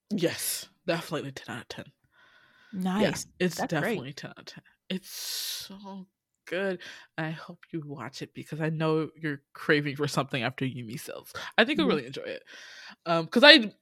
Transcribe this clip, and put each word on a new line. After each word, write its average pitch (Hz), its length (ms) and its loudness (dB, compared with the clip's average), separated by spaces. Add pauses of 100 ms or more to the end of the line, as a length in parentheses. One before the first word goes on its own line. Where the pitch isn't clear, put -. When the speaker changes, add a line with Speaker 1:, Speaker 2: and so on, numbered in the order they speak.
(100)
Speaker 1:
Yes, 165 580 0 (180)
definitely 165 460 -2
ten 117 240 -10
out 120 60 -10
of - 60 -20
ten. - 240 -14 (1040)
Yeah, 185 160 4
Speaker 2:
Nice. - 140 -6 (120)
Speaker 1:
it's 180 200 0
Speaker 2:
That's 190 160 -2
great. 160 300 0
Speaker 1:
definitely 139 80 -10
ten - 180 -12
out - 100 -18
of - 60 -18
ten. - 160 -18 (260)
It's 185 220 -6
so - 960 -8 (400)
good. 185 340 -2 (380)
I 160 120 -2
hope 165 280 -12 (140)
you 165 120 -4
watch 139 380 -10
it - 100 -14
because 147 280 -10
I 156 100 2
know 156 400 2 (100)
you're 151 220 -4 (100)
craving 147 440 2
for 143 100 0
something 131 380 0
after 135 200 -2
Yumi 123 360 -6
Cells. - 320 -14 (260)
I 226 60 10
think 285 140 0
you'll 294 100 4
Speaker 2:
Yeah. 180 80 4
Speaker 1:
really 127 100 -4
enjoy 135 160 -10
it. - 220 -8 (600)
Um, 165 200 2
'cause 233 180 6
I, 285 380 10